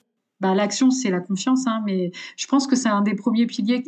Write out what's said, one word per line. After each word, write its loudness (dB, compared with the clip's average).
Bah, 2
l'action, 2
c'est -2
la 0
confiance, -2
hein, -2
mais -2
je -8
pense 2
que 2
c'est 0
un 2
des 0
premiers 0
piliers, -2